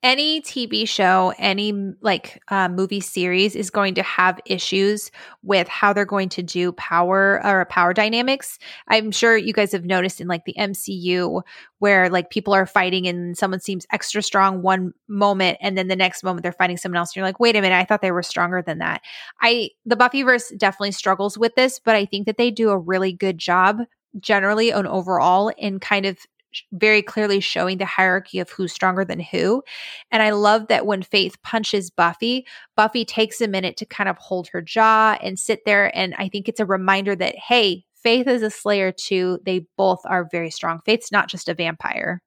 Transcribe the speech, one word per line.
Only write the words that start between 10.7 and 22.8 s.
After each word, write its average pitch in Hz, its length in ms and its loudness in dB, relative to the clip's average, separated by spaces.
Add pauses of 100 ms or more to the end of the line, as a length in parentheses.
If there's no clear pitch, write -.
C - 180 -10
U 180 500 -2 (380)
where, 196 300 4
like, 180 200 -2
people 202 240 -2
are 190 120 4
fighting 185 420 0
and 175 300 -4
someone 185 240 -2
seems 190 300 -8
extra 208 300 -4
strong 190 400 2
one 185 320 0 (140)
moment 202 540 2
and 196 160 -2
then 185 100 -2
the 190 80 0
next 185 260 0
moment 180 220 -4
they're 180 80 -2
fighting 180 260 0
someone 175 200 -4
else. 170 140 -4
And - 40 -12
you're 190 100 -4
like, 190 140 -4
"Wait 233 160 4
a 208 60 2
minute, 185 180 4
I 185 60 0
thought 208 160 0
they 185 100 0
were 175 120 -2
stronger 180 380 -2
than 165 180 -6
that." 165 220 -6 (400)
I, 233 280 2 (160)
the 233 100 0
Buffyverse 247 600 2
definitely 202 340 0
struggles 196 460 -2
with 226 180 2
this, 262 240 2
but 220 160 4
I 202 100 2
think 202 220 -6
that 214 100 -4
they 240 140 2
do 220 180 2
a 196 80 2
really 185 360 0